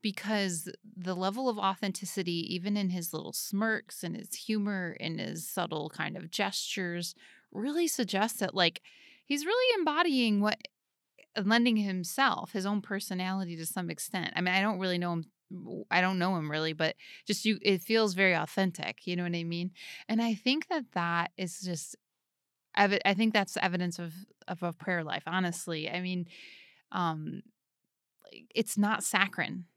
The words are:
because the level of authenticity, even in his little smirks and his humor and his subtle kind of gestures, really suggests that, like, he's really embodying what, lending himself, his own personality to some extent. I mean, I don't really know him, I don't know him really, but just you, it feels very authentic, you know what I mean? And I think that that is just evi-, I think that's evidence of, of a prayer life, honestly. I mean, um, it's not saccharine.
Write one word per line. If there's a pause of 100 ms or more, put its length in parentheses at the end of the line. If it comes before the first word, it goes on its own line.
because (280)
the
level
of
authenticity,
even
in
his
little
smirks
and
his
humor
and
his
subtle
kind
of
gestures, (380)
really
suggests
that,
like, (440)
he's
really
embodying
what, (840)
lending
himself,
his
own
personality
to
some
extent.
I
mean,
I
don't
really
know
him, (640)
I
don't
know
him
really,
but (300)
just
you,
it
feels
very
authentic,
you
know
what
I
mean? (380)
And
I
think
that (100)
that
is
just (840)
evi-,
I
think
that's
evidence
of, (340)
of
a
prayer
life,
honestly.
I
mean, (640)
um, (1120)
it's
not
saccharine. (120)